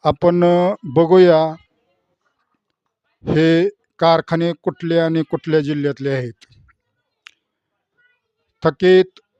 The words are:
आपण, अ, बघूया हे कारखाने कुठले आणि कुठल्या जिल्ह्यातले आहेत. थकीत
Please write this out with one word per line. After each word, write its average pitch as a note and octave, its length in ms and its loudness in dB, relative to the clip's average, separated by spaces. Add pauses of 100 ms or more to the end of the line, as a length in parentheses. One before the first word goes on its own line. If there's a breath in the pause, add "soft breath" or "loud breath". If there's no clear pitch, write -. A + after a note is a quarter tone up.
आपण, F3 400 0
अ, F3 400 0
बघूया D#3+ 680 2 (1800)
हे E3 380 0 (300)
कारखाने E3 540 0
कुठले E3 460 -4
आणि E3 320 -2
कुठल्या D#3 280 -2
जिल्ह्यातले C#3+ 500 -6
आहेत. B2+ 360 -8 (2250)
थकीत F#3 560 0 (200)